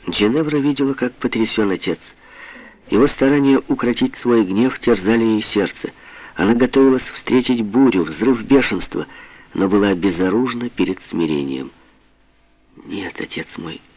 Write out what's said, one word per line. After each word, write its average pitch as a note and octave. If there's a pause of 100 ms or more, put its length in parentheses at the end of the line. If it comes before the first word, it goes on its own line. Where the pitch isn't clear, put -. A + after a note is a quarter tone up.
Джиневра C#3+
видела, C#3
как B2+
потрясён A2
отец. F2+ (920)
Его A2
старания C#3
укротить B2+
свой A#2
гнев A2
терзали A2+
ей A2
сердце. - (440)
Она G2
готовилась C3
встретить B2
бурю, G#2
взрыв G#2+
бешенства, A2+ (480)
но F#2+
была G2+
безоружна G2
перед -
смирением. C#2+ (1120)
Нет, -
отец -
мой E2 (160)